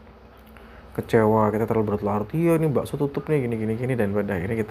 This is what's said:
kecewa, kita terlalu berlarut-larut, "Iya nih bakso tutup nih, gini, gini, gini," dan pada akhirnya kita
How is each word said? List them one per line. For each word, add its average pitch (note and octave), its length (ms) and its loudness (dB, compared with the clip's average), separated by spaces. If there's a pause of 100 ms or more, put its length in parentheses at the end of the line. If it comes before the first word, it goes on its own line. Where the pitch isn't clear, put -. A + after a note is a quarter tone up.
(960)
kecewa, G#2+ 560 4
kita G#2+ 160 0
terlalu A2 240 2
berlarut-larut, G#2 400 -2
"Iya E3 240 2
nih D#3 160 0
bakso A#2 240 -2
tutup C#3+ 320 -4
nih, D3 160 0
gini, A#2 160 -4
gini, A2 160 -2
gini," B2+ 160 -4
dan G#2 240 0
pada G2+ 240 -2
akhirnya A2 160 -4
kita G#2+ 140 -4